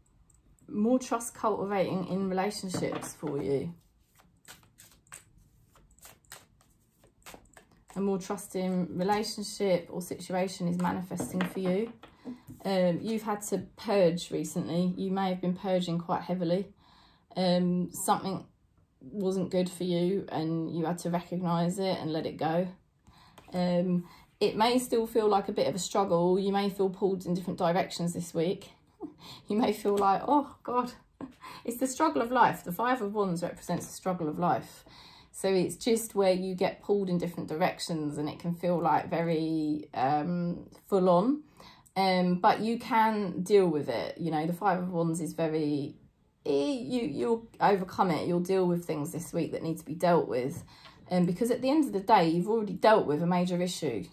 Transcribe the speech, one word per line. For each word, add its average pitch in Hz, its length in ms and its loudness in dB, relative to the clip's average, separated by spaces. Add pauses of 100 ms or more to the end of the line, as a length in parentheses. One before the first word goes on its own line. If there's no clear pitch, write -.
(680)
more 220 300 2
trust - 360 -4
cultivating 190 760 0
in 190 200 -2
relationships 185 840 -4
for 143 280 -6
you. 139 320 -2 (4000)
A 190 40 -2
more 196 180 0
trusting 185 760 -4
relationship 202 920 0
or 185 100 -8
situation 180 680 -4
is 180 100 -2
manifesting 180 600 -4
for 180 200 -4
you. 190 320 0 (720)
Um, 185 380 2
you've 220 200 -2
had 208 260 -4
to 185 140 -2 (140)
purge 180 540 2
recently. 170 680 -2
You 190 140 -4
may 190 200 0
have 185 100 -4
been 180 140 0
purging 180 440 0
quite - 240 -4
heavily. 180 520 -2 (640)
Um, 180 560 2
something 190 520 -2 (560)
wasn't 190 500 -2
good 180 200 0
for - 140 -6
you 175 460 0
and 160 460 -2
you 165 80 -2
had 175 140 -2
to 170 120 -6
recognise 175 680 -2
it 190 200 -2
and 156 140 -6
let 156 140 -2
it - 100 -8
go. 165 320 0 (840)
Um, 180 520 2 (340)
it 202 180 2
may 240 220 4
still 233 280 0
feel 220 220 2
like 196 200 2
a 202 40 -2
bit 202 140 0
of 185 80 -2
a 190 40 -6
struggle. 185 600 2
You 196 140 0
may 202 180 0
feel 190 180 2
pulled 185 380 -2
in 175 80 0
different 180 240 -4
directions 175 560 0
this 175 180 -8
week. 170 380 -2 (320)
<laughs> 339 60 -10 (400)
You 208 80 0
may 214 160 2
feel 202 240 0
like, 196 300 4
"Oh, 285 360 2
God." 247 300 -2 (720)
It's 240 140 -6
the 262 80 0
struggle 302 360 2
of 233 80 -2
life. 233 340 4
The 180 80 -6
Five 240 300 0
of 202 120 -4
Wands 185 280 0
represents - 440 -4
the - 60 -14
struggle 180 360 -4
of 156 100 -4
life. 127 460 0 (480)
So - 160 -2
it's 185 280 2
just - 380 0
where 190 180 6
you 185 220 -2
get 185 280 -2
pulled 202 260 2
in 175 100 2
different 170 300 -6
directions 156 680 -2
and 151 100 -2
it - 100 -10
can 175 160 -4
feel, 175 240 0
like, 156 320 2
very, 160 840 0
um, 175 720 0 (220)
full 185 200 4
on. 214 340 4 (540)
Um, 180 440 2
but 175 200 4
you 226 180 -2
can 220 640 0
deal 196 240 6
with 147 220 0
it. 110 300 -4
You 165 120 -4
know, 156 160 0
the 175 60 0
Five 180 260 0
of 180 120 -4
Wands 170 300 0
is 151 140 -6
very, 156 600 -2 (500)
eh, 240 340 0
you, 240 220 -2
you'll 233 460 -2 (120)
overcome 190 500 2
it. 127 160 0
You'll 175 140 2
deal 185 260 2
with 175 180 0
things 151 280 -4
this - 200 -8
week 165 200 -2
that - 100 -6
need 165 160 -4
to - 60 -16
be 143 100 -8
dealt 170 340 2
with. 127 360 -4 (460)
Um, 180 160 2
because 226 240 0
at - 100 -2
the 262 100 0
end 294 160 4
of 214 60 -6
the 196 80 -2
day, 190 280 6
you've 175 200 2
already 214 240 0
dealt 214 340 6
with 147 160 0
a 170 40 0
major 180 340 2
issue. 165 520 -4